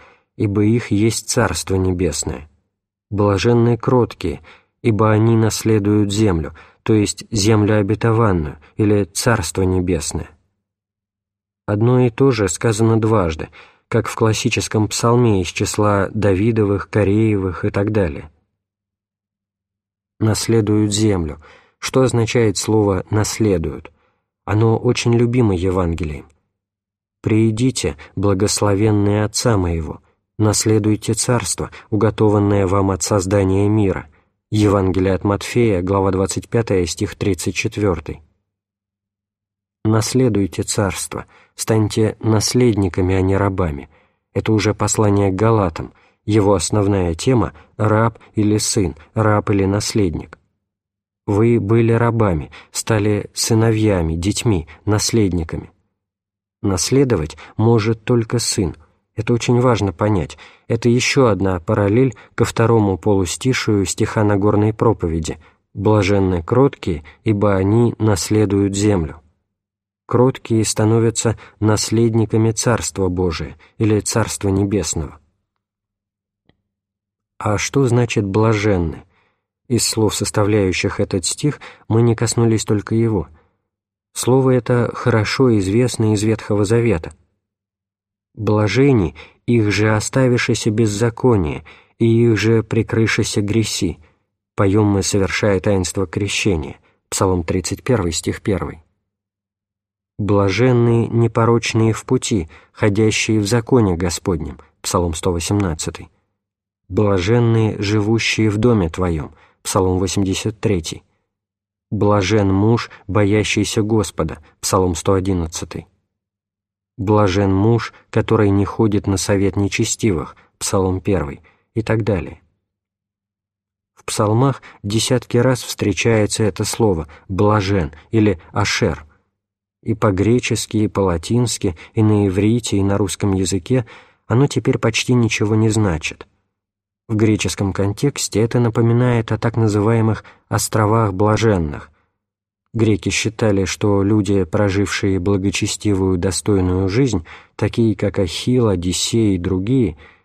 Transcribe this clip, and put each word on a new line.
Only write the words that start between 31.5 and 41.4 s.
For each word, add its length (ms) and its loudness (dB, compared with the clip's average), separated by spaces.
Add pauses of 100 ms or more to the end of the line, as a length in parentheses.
уготованное 800 2
вам 240 0
от 120 -4
создания 640 2
мира". 400 0 (420)
Евангелие 600 2
от 100 -4
Матфея, 580 0
глава 300 0
двадцать 380 -4
пятая, 360 0
стих 300 -6
тридцать 400 -4
четвертый. 640 -4 (1600)
"Наследуйте 800 0
царство, 640 -4 (300)